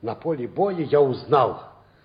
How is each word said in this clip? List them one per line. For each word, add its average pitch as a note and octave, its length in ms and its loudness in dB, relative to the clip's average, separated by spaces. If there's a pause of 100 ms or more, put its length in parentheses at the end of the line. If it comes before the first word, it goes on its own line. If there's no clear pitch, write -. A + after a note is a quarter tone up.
на A2+ 140 -6
поле C#3+ 320 -6
боя F3+ 340 -2
я D3 200 2
узнал B2 720 0 (320)